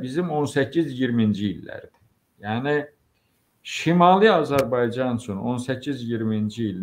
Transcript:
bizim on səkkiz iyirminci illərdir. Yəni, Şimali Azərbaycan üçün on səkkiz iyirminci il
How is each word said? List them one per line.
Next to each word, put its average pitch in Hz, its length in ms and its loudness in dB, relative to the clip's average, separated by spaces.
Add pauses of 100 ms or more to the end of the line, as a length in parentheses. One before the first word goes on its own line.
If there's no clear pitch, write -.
bizim 156 280 -4
on 147 140 0
səkkiz 143 480 0
iyirminci 110 640 0
illərdir. - 440 -16 (420)
Yəni, 123 360 -2 (920)
Şimali 175 640 6
Azərbaycan 127 880 0
üçün 101 180 -8
on 120 240 -4
səkkiz 127 400 -6
iyirminci 110 680 -2
il 92 120 -6